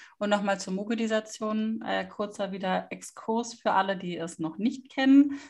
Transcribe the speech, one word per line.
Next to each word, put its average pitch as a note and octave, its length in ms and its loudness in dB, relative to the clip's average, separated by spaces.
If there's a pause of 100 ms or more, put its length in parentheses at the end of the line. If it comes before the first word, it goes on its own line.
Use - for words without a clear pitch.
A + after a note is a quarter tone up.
(180)
Und G#3 120 -2
nochmal G3 300 2
zur F#3 120 -8
Mobilisation, A3 1120 -2
äh, F#3+ 240 -2
kurzer G3+ 460 -6
wieder F#3 380 -2
Exkurs - 640 -6
für - 180 -2
alle, G3 240 2
die F3 200 -6
es E3 220 -8
noch D#3+ 200 -6
nicht - 320 -2
kennen. C#4 400 8 (200)